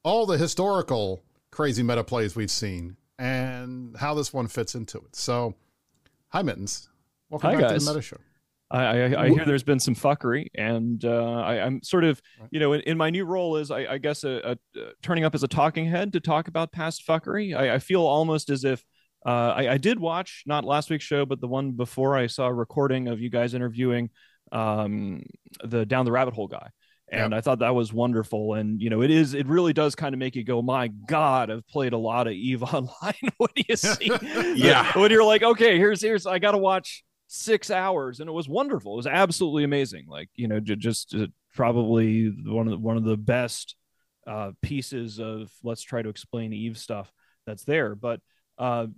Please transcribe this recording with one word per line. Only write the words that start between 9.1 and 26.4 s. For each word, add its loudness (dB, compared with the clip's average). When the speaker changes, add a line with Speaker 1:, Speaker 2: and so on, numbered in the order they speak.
Speaker 2:
I 8
Speaker 1:
Wh- 8
Speaker 2:
hear 4
there's 2
been 4
some 0
fuckery, 0
and, -2
uh, 0
I, -2
I'm -4
sort 2
of, 2
Speaker 1:
Right. -20
Speaker 2:
you -2
know, 4
in, 0
in -2
my 2
new -2
role -2
is, -6
I, -4
I -4
guess, -4
a, -4
a, -12
uh, -14
turning 0
up 2
as -2
a 2
talking 0
head -2
to 0
talk 0
about -4
past -8
fuckery. -2
I, 2
I 0
feel 2
almost 2
as -2
if, 0
uh, 0
I, 2
I 4
did 0
watch, -6
not 0
last 0
week's -4
show, 0
but -4
the -6
one -4
before, 0
I 2
saw -4
a -2
recording 0
of -4
you -6
guys 0
interviewing, -2
um, -2
the -2
Down 2
the 0
Rabbit 2
Hole -6